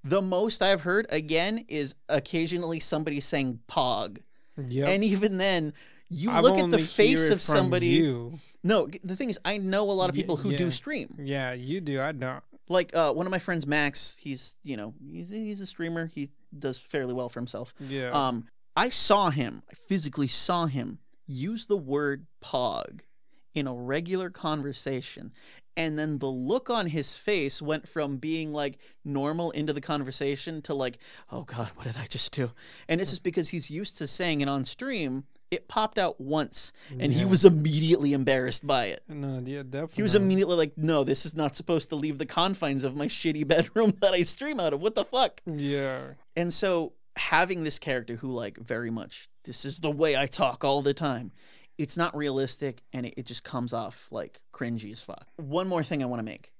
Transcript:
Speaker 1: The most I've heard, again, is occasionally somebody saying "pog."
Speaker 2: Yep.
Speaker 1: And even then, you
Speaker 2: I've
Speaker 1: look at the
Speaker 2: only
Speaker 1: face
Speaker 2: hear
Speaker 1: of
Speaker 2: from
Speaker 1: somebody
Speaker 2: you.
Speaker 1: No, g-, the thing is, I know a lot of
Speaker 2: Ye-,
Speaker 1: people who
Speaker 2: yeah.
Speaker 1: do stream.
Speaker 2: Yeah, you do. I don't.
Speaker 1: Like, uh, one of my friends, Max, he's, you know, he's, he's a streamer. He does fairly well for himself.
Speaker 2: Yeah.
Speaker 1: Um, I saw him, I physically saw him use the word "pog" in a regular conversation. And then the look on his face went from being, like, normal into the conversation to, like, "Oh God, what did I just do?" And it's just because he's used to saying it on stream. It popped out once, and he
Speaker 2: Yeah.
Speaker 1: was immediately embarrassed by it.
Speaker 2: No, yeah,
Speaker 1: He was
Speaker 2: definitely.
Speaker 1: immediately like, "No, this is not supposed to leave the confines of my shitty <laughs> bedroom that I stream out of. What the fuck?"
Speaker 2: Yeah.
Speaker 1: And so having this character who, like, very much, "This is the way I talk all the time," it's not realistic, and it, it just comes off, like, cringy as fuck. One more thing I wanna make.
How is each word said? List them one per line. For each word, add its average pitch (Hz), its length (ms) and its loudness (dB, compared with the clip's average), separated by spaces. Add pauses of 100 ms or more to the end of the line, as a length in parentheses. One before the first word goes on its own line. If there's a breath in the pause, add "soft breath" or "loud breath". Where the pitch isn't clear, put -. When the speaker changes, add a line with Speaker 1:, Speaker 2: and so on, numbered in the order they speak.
Speaker 1:
The 180 180 2
most 190 400 0
I've 190 200 4
heard, 190 280 2
again, 165 580 0
is 143 280 -4 (120)
occasionally 165 720 0
somebody 151 400 -2
saying 135 480 -2
"pog." 110 520 0 (380)
Speaker 2:
Yep. 135 300 0
Speaker 1:
And 196 160 4
even 202 340 2
then, 180 360 2 (360 loud breath)
you 175 220 -2
Speaker 2:
I've - 120 6
Speaker 1:
look 190 100 10
at - 40 6 (120)
the 165 80 6
Speaker 2:
only 165 60 6
Speaker 1:
face 160 440 6
Speaker 2:
hear 208 60 6
Speaker 1:
of 185 80 2
Speaker 2:
from - 140 4
Speaker 1:
somebody 175 320 4
Speaker 2:
you. 143 520 2 (240 soft breath)
Speaker 1:
No, 180 240 4
g-, 165 160 -12
the 190 120 -6
thing 254 140 -4
is, 196 140 -4
I 208 140 -2
know 196 320 0
a - 20 2
lot 185 180 2
of 143 60 -4
Speaker 2:
Ye-, - 80 0
Speaker 1:
people 170 140 0
who 135 140 -2
Speaker 2:
yeah. 143 60 0
Speaker 1:
do 175 140 0
stream. - 480 -6
Speaker 2:
Yeah, 135 340 -4
you 135 280 -6
do. 143 200 -4
I 151 120 -2
don't. 131 300 -6 (260)
Speaker 1:
Like, 175 260 2
uh, 160 180 4
one 170 120 0
of 185 60 -2
my 185 80 0
friends, 165 280 -2
Max, 147 520 0
he's, - 440 -10
you 139 140 -8
know, 104 160 -10 (120)
he's, 170 240 -12
he's 208 320 -8
a 190 60 -8
streamer. 165 400 -4
He 143 220 -8 (280)
does 139 220 -4
fairly 127 340 -4
well 123 160 -4
for 120 100 -10
himself. 120 400 -8
Speaker 2:
Yeah. 135 320 -6
Speaker 1:
Um, 127 340 0 (300)
I 233 140 4
saw 202 400 6
him, 120 400 -4
I - 40 -20
physically 147 540 -2
saw 175 400 2
him 131 320 -4 (300)
use 170 360 -6
the 202 120 2
word 143 480 -2 (180)
"pog" 113 580 -2 (520)
in 143 140 -2
a 127 60 -6
regular 165 560 -4
conversation. 143 1040 -6 (420 loud breath)
And 160 240 -2
then 156 180 -2
the 135 100 -2
look 139 440 -2
on 214 160 0
his 151 300 -4
face 160 440 0
went 151 260 -4
from 143 300 -2
being, 156 340 -4
like, 147 280 -4 (260 soft breath)
normal 151 460 -2
into 151 220 -2
the 143 80 -4
conversation 143 840 -4
to, - 100 -6
like, 127 240 -2 (340 loud breath)
"Oh 120 120 -8
God, 117 320 -6
what - 100 -16
did 113 120 -6
I 110 100 -8
just - 260 -2
do?" 123 180 -2 (360 loud breath)
And 165 120 2
it's 190 120 0
just 175 120 -6
because 175 260 0
he's 170 200 -6
used 175 300 -8
to 151 80 -4
saying 160 340 0
it 139 80 2
on 139 160 0
stream. 160 600 -4 (260)
It - 160 -4
popped 220 320 0
out 180 200 0
once, 143 540 -2 (260 loud breath)
and 143 140 2
he 151 80 4
Speaker 2:
Yeah. 185 60 4
Speaker 1:
was 185 180 6
immediately 156 680 6
embarrassed 131 520 2
by 127 220 2
it. - 200 -8
Speaker 2:
No, 139 380 -6
yeah, 139 180 -8
Speaker 1:
He 139 380 -6
was 202 120 4
Speaker 2:
definitely. - 20 4
Speaker 1:
immediately 190 400 4
like, 156 220 2
"No, 156 260 4
this 135 240 2
is 151 80 -8
not 151 200 -2
supposed - 340 -2
to 160 60 -4
leave 147 220 -4
the 151 80 -4
confines 165 580 0
of 135 120 -2
my 147 120 -2
shitty 151 400 -2
<laughs> - 0 -
bedroom 196 540 6
that 190 120 6
I 180 100 4
stream 277 360 -2
out 160 140 2
of. 143 80 -2
What 220 140 0
the 202 100 2
fuck?" - 400 2
Speaker 2:
Yeah. 139 680 -2 (220)
Speaker 1:
And 175 180 0
so 175 400 0 (240)
having 175 460 2
this 151 160 -2
character 120 360 -4
who, 131 160 -8
like, 117 260 -6
very 117 320 -6
much, - 400 -10 (140)
"This - 200 -8
is 139 160 -8
the 156 120 -2
way 147 260 4
I 139 80 2
talk 139 380 -2
all 143 180 2
the 139 140 2
time," 123 360 -4 (460 soft breath)
it's 147 180 -4
not 170 220 0
realistic, 135 640 -2 (100)
and 127 140 -6
it, - 120 -10
it 123 100 -10
just - 160 -8
comes 123 280 -4
off, 113 400 -6
like, - 300 -10 (100)
cringy 113 400 -6
as 113 120 -12
fuck. - 240 -16 (100)
One 165 300 -2
more 175 160 0
thing 147 200 -2
I 123 40 -2
wanna 120 160 -4
make. - 360 -12